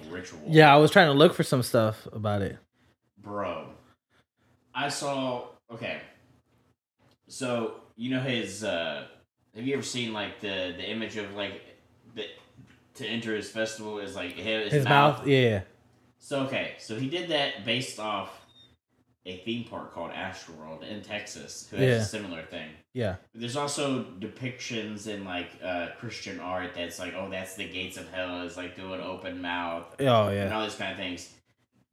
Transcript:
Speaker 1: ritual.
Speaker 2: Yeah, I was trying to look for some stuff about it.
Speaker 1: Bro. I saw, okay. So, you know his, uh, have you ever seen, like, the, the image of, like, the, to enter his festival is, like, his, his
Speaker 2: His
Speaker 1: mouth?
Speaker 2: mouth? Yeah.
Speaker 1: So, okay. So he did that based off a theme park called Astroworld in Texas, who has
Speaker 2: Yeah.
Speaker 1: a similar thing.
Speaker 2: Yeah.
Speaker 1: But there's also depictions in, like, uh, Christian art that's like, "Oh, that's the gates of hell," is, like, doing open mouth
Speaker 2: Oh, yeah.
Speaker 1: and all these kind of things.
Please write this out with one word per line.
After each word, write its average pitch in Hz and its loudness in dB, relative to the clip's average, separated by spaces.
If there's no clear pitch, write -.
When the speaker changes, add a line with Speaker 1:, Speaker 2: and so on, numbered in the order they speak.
Speaker 1:
ritual. 92 -10
Speaker 2:
Yeah, 156 12
I 143 12
was 151 10
trying 190 10
to 139 4
look 160 10
for - 2
some 131 4
stuff 110 2
about 104 0
it. - -4
Speaker 1:
Bro. 101 -6
I 139 0
saw, 131 -2
okay. 92 -8
So, 117 -2
you 120 -6
know 131 0
his, 107 -2
uh, 82 -2
have 113 -8
you 139 0
ever 127 0
seen, 117 -4
like, 101 -6
the, 92 -4
the 92 -10
image 107 -6
of, 101 -6
like, 101 -6
the, 107 -8
to 107 -8
enter 110 -2
his 104 -4
festival 107 -4
is, 98 -8
like, 90 -6
his, 110 -2
his 104 -2
Speaker 2:
His 143 4
Speaker 1:
mouth? 143 8
Speaker 2:
mouth? - -8
Yeah. 120 6
Speaker 1:
So, 139 -4
okay. 113 -4
So - -10
he 131 -2
did 170 -4
that 139 -2
based 117 -2
off 104 -4
a 92 -10
theme 117 -4
park 78 -12
called 85 -8
Astroworld 80 -12
in 104 -10
Texas, - -12
who 104 -4
has 131 6
Speaker 2:
Yeah. 123 6
Speaker 1:
a 110 4
similar 95 -6
thing. 80 -12
Speaker 2:
Yeah. 104 -2
Speaker 1:
But 113 -16
there's 120 -6
also 139 -2
depictions 107 -8
in, 101 -8
like, 87 -6
uh, 90 -4
Christian 104 -10
art 90 -4
that's 87 -8
like, 87 -8
"Oh, 95 -6
that's 95 -8
the 98 -8
gates 92 -8
of 87 -12
hell," 90 -6
is, 85 -10
like, 87 -10
doing 95 -8
open 90 -8
mouth 85 -4
Speaker 2:
Oh, 117 6
yeah. 101 0
Speaker 1:
and 98 0
all 110 -2
these 104 -6
kind 95 -6
of 90 -10
things. 90 -8